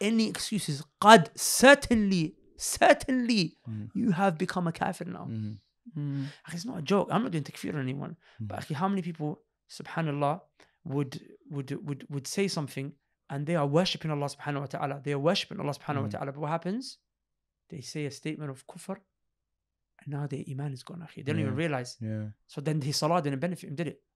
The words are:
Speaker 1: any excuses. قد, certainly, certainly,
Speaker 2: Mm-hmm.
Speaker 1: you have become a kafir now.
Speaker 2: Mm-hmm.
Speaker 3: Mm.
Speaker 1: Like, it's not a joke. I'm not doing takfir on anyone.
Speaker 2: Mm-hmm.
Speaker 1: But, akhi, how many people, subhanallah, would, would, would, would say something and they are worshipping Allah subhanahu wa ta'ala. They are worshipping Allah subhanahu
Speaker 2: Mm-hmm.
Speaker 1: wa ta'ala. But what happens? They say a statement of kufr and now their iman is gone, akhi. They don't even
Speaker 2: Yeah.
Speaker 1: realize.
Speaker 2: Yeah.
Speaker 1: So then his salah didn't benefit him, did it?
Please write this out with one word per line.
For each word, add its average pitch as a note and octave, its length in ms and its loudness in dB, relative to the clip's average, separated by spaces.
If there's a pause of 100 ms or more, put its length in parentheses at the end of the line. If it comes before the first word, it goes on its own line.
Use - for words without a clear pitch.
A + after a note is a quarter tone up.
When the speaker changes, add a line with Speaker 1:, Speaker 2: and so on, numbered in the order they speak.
Speaker 1:
any A3 280 4
excuses. E3 540 -4 (180)
قد, G#3 360 12
certainly, A3 1000 6 (220)
certainly, B3 1000 4 (120)
Speaker 2:
Mm-hmm. G#2+ 160 -8 (140)
Speaker 1:
you A#3 140 2
have F#3 260 2
become F3+ 280 -2
a E3 60 -2
kafir - 340 -4
now. - 240 -10
Speaker 2:
Mm-hmm. G#2+ 220 -6 (460)
Speaker 3:
Mm. C#3 240 -4 (240)
Speaker 1:
Like, - 80 -12
it's F3 100 -8
not A#3+ 140 -8
a D#3+ 40 -6
joke. F#3 300 2
I'm G3 100 2
not B3 100 -4
doing D3+ 120 -2
takfir - 300 -8
on D3 60 -4
anyone. C3+ 360 -6
Speaker 2:
Mm-hmm. - 300 -14
Speaker 1:
But, - 140 -8
akhi, - 140 -8
how F3+ 140 0
many G3 140 -2
people, D#3 400 -6 (280)
subhanallah, D3 680 -2 (440)
would, C3+ 360 -4 (300)
would, C#3 200 -6 (160)
would, C#3 240 -8
would C#3+ 160 -8
say G3+ 220 -2
something C#3 440 -6 (380)
and C#3+ 160 -4
they E3+ 80 0
are D3 120 2
worshipping D#3+ 440 0
Allah C#3+ 160 -2
subhanahu C#3+ 340 -6
wa C#3 60 -6
ta'ala. C#3 380 -6
They C#3+ 80 -2
are C#3+ 60 -2
worshipping E3 420 0
Allah C#3+ 120 -2
subhanahu C#3+ 240 -4
Speaker 2:
Mm-hmm. C#3 80 0
Speaker 1:
wa G#2 140 -4
ta'ala. C#3 140 -6
But C#3+ 80 -12
what D3+ 100 -4
happens? F3+ 480 -6 (720)
They D#3+ 120 -10
say D3+ 240 -6
a C3 40 -6
statement D3+ 400 -8
of C3 160 -14
kufr F#3+ 300 -12 (1040)
and - 140 -18
now C#3+ 120 -4
their C3+ 240 -6
iman C#3 220 -6
is B2+ 100 -12
gone, - 240 -14
akhi. - 180 -16
They C#3 80 -2
don't - 80 0
even G#2+ 120 0
Speaker 2:
Yeah. C3 120 -2
Speaker 1:
realize. B2+ 360 -2
Speaker 2:
Yeah. A2 240 -4 (240)
Speaker 1:
So - 120 -12
then D#3 200 -2
his C3+ 160 -2
salah E3+ 260 2
didn't C#3 180 0
benefit F3 300 -4
him, C#3 60 -10
did E3 120 -4
it? - 100 -10 (180)